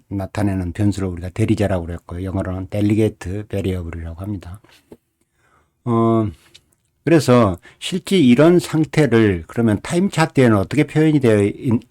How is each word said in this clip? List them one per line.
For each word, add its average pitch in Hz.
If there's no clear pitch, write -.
나타내는 95
변수를 98
우리가 87
대리자라고 98
그랬고요. 85
영어로는 92
델리게이트 104
베리어블이라고 85
합니다. 95
어, 113
그래서 123
실제 185
이런 147
상태를 113
그러면 113
타임 185
차트에는 131
어떻게 104
표현이 156
되어 110
있-, 110